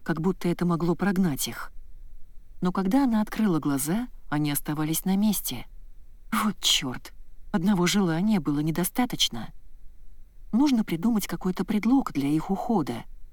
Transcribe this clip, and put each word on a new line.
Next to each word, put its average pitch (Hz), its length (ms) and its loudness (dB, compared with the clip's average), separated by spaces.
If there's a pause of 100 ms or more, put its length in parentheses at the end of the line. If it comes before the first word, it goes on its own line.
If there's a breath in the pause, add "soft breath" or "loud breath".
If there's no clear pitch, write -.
как 160 180 -2
будто 175 280 0
это 175 160 0
могло 170 300 2
прогнать 180 540 2
их. - 240 -8 (880)
Но 180 120 2
когда 196 320 2
она 226 160 4
открыла 214 380 2
глаза, 147 500 0 (220)
они 151 200 2
оставались 151 540 -2
на 190 120 2
месте. 196 500 0 (640)
Вот 208 280 0
чёрт, - 520 0 (400)
одного 180 340 4
желания 185 540 4
было 147 200 2
недостаточно. 180 920 0 (1000)
Нужно 254 300 6
придумать 202 440 0
какой-то 185 380 -2
предлог 220 480 2
для 139 160 0
их 156 220 2
ухода. 160 540 0 (280)